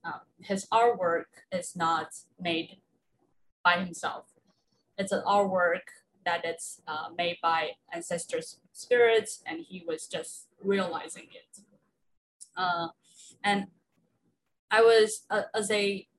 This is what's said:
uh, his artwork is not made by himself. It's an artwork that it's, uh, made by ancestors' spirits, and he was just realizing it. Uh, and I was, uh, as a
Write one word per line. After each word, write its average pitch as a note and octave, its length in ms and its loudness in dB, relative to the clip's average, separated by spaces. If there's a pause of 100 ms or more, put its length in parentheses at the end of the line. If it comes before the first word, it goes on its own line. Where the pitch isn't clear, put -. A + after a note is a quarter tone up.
uh, D#3+ 160 -10 (220)
his G3 320 -2
artwork F#3 520 4 (260)
is - 240 -8
not E3 320 0 (320)
made E3 400 -4 (840)
by F3 140 4
himself. F3 480 -8 (720)
It's G3 140 -4
an F#3+ 160 -2
artwork F#3 540 2 (440)
that E3+ 180 -2
it's, - 440 -10
uh, D#3 280 -8
made F3 280 -2
by D#3+ 280 0 (220)
ancestors' - 680 -8 (120)
spirits, A3+ 760 2
and D#3+ 160 -10
he F3+ 260 -14
was D#3+ 200 -8
just - 400 -10 (160)
realizing F#3 680 -4
it. - 300 -20 (920)
Uh, F3 320 -2 (560)
and G3+ 240 0 (1000)
I G#3+ 120 6
was, A3+ 480 6
uh, G#3 140 0 (120)
as G#3+ 160 -2
a G3+ 360 -2 (100)